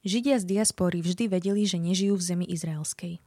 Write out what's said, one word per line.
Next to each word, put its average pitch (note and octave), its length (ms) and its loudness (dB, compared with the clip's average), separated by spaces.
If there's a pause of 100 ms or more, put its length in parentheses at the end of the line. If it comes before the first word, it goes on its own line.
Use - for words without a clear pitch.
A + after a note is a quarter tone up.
Židia A#3+ 400 2
z F3+ 80 -6
diaspóry F#3 560 2
vždy F3+ 240 0
vedeli, G3 400 2
že F3+ 80 -2
nežijú F#3+ 400 2
v F3+ 80 -2
zemi F3 240 -2
izraelskej. E3 760 -6